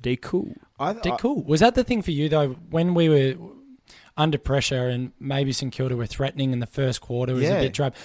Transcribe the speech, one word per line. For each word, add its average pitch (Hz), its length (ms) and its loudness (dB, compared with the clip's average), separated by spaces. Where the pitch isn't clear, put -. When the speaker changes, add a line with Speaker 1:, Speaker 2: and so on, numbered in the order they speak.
Speaker 1:
They 123 120 0
cool. - 400 -4
Speaker 2:
I, 156 140 -2
Speaker 3:
They 226 180 -4
Speaker 2:
I - 60 -2
Speaker 3:
cool. 254 260 -2
Was 156 160 2
that 233 160 6
the 254 80 4
thing 233 200 -2
for 170 100 -4
you, 147 160 0
though, 147 220 2
when 170 240 2
we 170 140 6
were 135 260 4
under 151 220 2
pressure 131 500 -2
and 123 300 -4
maybe 139 340 -2
St 127 200 -4
Kilda 127 240 -2
were 113 100 -4
threatening 135 460 -2
in 120 80 -2
the 113 60 -4
first 131 340 -2
quarter, 123 320 -4
it - 40 -2
was 127 80 0
a 156 40 2
Speaker 2:
Yeah. 190 120 2
Speaker 3:
bit 135 120 0
drab. 135 220 -2